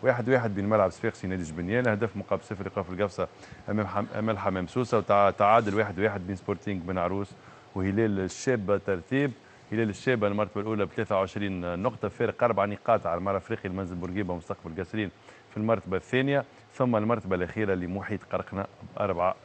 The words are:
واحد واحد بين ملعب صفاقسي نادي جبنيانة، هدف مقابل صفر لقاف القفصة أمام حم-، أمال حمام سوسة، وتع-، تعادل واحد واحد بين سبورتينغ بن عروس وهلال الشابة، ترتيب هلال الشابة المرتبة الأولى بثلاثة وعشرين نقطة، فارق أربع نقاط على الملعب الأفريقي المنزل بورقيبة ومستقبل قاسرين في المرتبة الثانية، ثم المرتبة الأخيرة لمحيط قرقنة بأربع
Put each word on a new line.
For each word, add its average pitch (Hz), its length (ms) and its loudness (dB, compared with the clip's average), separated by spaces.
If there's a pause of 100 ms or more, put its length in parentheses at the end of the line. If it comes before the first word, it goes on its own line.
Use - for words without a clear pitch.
واحد 120 260 2
واحد 117 260 2
بين 101 140 -2
ملعب 104 220 4
صفاقسي - 360 -6
نادي 92 160 -4
جبنيانة، 90 480 0
هدف 104 260 0
مقابل 98 260 -2
صفر 95 240 -8
لقاف 92 240 -4
القفصة 92 380 -2 (420)
أمام 104 160 0
حم-، 101 320 -4
أمال 107 200 0
حمام 95 280 -2
سوسة، 123 320 0
وتع-، 101 400 4
تعادل 107 360 6
واحد 101 240 0
واحد 101 280 0
بين 98 100 -4
سبورتينغ 98 460 -4
بن 92 160 -4
عروس 95 300 -2 (460)
وهلال 98 460 2
الشابة، 101 580 0
ترتيب 120 540 0 (400)
هلال 110 180 0
الشابة 107 360 0
المرتبة 101 340 0
الأولى 104 260 0
بثلاثة 104 300 -2
وعشرين 95 680 -2
نقطة، 113 260 -2
فارق 113 360 0
أربع 113 200 4
نقاط 101 420 0
على 85 120 0
الملعب 98 180 0
الأفريقي 101 320 -4
المنزل 92 260 -4
بورقيبة 90 400 -4
ومستقبل 85 420 -10
قاسرين 95 340 -4 (400)
في - 60 -10
المرتبة 107 400 0
الثانية، 135 480 2 (300)
ثم 123 220 2
المرتبة 107 400 2
الأخيرة 95 380 0
لمحيط 92 460 -4 (120)
قرقنة 95 320 -4 (320)
بأربع 92 380 0 (100)